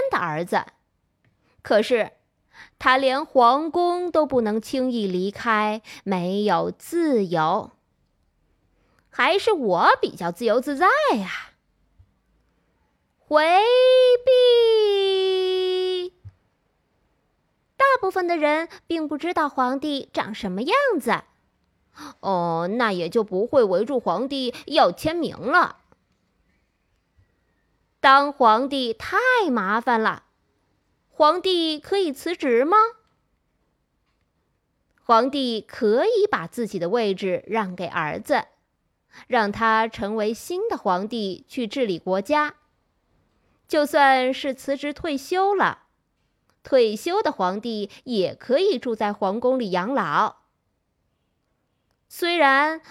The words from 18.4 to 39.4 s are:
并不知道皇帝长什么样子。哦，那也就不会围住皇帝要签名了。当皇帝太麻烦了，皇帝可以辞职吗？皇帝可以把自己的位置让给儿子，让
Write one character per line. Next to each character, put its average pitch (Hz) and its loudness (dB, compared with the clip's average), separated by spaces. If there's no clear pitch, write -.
并 320 -4
不 302 -6
知 349 -6
道 302 0
皇 262 -2
帝 294 -6
长 - -6
什 202 -8
么 190 -6
样 359 0
子。 202 -2
哦， 175 -2
那 226 -2
也 175 -4
就 220 0
不 202 -4
会 262 4
围 185 0
住 254 -2
皇 214 -4
帝 262 -6
要 262 4
签 320 -4
名 277 -4
了。 294 0
当 277 4
皇 247 4
帝 254 -4
太 - -4
麻 214 -2
烦 233 0
了， 202 -4
皇 320 4
帝 330 -2
可 - -4
以 330 -2
辞 339 -8
职 254 0
吗？ 381 4
皇 240 4
帝 247 -4
可 240 0
以 427 2
把 190 -4
自 233 -6
己 185 -8
的 170 -4
位 214 0
置 185 -4
让 190 -6
给 185 -8
儿 160 -6
子， 233 -2
让 214 0